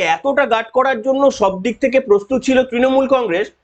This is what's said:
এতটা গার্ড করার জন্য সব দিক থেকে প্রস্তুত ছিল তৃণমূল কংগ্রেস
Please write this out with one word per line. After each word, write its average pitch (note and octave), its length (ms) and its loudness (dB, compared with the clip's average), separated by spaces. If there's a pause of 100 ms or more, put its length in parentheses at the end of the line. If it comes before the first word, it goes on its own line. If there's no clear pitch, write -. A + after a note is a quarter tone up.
(160)
এতটা C#4 380 0
গার্ড A3+ 240 -2
করার C4 280 2
জন্য C4+ 180 0 (160)
সব F#3+ 140 0 (120)
দিক B3+ 180 -2
থেকে C4 140 2 (100)
প্রস্তুত G3+ 400 0
ছিল C4 100 2 (120)
তৃণমূল C4 360 2 (100)
কংগ্রেস G#3 320 -2 (160)